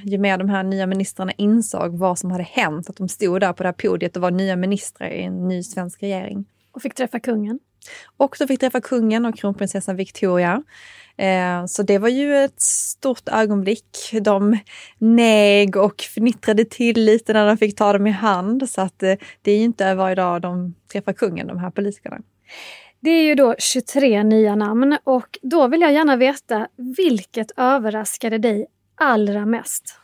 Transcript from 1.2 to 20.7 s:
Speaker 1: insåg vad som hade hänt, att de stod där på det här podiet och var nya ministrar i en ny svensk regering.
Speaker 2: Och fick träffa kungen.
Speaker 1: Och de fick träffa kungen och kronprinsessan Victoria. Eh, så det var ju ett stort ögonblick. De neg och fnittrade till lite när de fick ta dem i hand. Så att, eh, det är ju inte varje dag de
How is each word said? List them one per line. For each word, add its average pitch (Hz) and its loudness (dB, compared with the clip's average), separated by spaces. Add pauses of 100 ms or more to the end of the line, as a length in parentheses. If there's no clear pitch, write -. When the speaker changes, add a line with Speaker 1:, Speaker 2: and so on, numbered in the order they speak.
Speaker 1:
insåg 208 -2
vad 180 -2
som 180 -6
hade 180 -4
hänt, 170 -4
att 190 -16
de 185 -8
stod 190 -2
där 180 0
på - -10
det 185 0
här 175 -2
podiet 180 -4
och 180 -8
var 180 0
nya 190 -2
ministrar 190 -4
i - -8
en 180 -6
ny 180 -4
svensk 180 -12
regering. 196 -8 (260)
Speaker 2:
Och 262 -18
fick 247 -8
träffa 247 -6
kungen. 226 -4 (580)
Speaker 1:
Och 277 0
de 277 -2
fick 262 -2
träffa 262 -2
kungen 226 0
och 226 -6
kronprinsessan 196 -6
Victoria. 185 -2 (540)
Eh, 180 0
så 208 -4
det 202 4
var 214 2
ju 285 0
ett 277 0
stort - -4
ögonblick. 208 -2 (120)
De 208 2 (400)
neg 214 6
och 202 2
fnittrade 220 0
till 226 0
lite 220 4
när 208 4
de 214 4
fick 208 0
ta 202 4
dem 202 2
i 214 2
hand. 208 0
Så - -4
att, 190 -6
eh, 190 4 (280)
det 208 0
är 208 4
ju 214 2
inte 196 0
varje 190 0
dag 175 0
de 180 -6 (160)